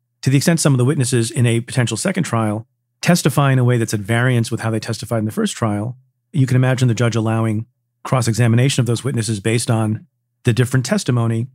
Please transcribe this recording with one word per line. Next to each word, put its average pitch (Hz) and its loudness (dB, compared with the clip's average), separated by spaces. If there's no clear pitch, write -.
to 131 0
the 139 4
extent 160 2
some 143 4
of 123 2
the 120 2
witnesses 123 0
in 120 2
a 117 2
potential 113 -2
second - -2
trial 110 -2
testify 147 2
in 131 4
a 123 4
way 123 4
that's 113 -2
at 101 -2
variance 117 0
with 113 -6
how 110 -2
they 110 -2
testified 113 -6
in 104 -2
the 110 -2
first 208 -4
trial, 107 -4
you 131 2
can 123 2
imagine 127 2
the 113 2
judge 117 0
allowing 113 -2
cross-examination 120 2
of 117 2
those 117 -4
witnesses 117 -4
based 113 -2
on 110 -2
the 120 2
different 127 0
testimony. 117 -2